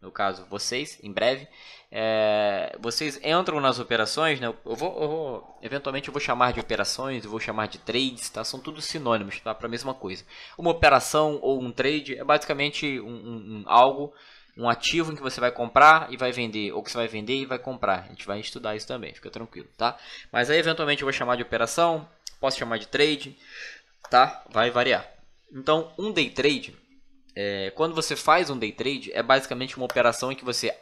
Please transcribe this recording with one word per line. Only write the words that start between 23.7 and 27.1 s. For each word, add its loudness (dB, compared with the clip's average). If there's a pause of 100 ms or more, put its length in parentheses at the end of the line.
tá? 6
Vai 2
variar. 2 (420)
Então, 0
um -4
day 0
trade, 0 (600)